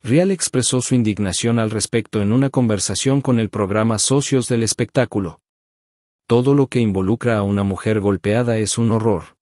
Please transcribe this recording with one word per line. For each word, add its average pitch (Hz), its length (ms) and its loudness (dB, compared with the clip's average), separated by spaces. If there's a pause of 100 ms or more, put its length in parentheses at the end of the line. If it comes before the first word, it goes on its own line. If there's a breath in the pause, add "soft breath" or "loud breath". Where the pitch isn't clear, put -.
Rial 170 300 2
expresó 131 500 -2
su - 140 -2
indignación 107 640 0
al 110 100 0
respecto 110 500 -4
en 104 120 0
una 135 180 2
conversación 123 720 0
con 123 180 0
el 110 120 -2
programa 107 480 0
Socios 135 480 0
del 117 160 0
Espectáculo. 107 800 -2 (840)
"Todo 127 300 4
lo 139 100 4
que 127 140 -2
involucra 107 580 0
a 101 60 0
una 101 180 0
mujer 101 380 -2
golpeada 104 580 0
es 110 220 -2
un 117 120 2
horror. 107 500 -2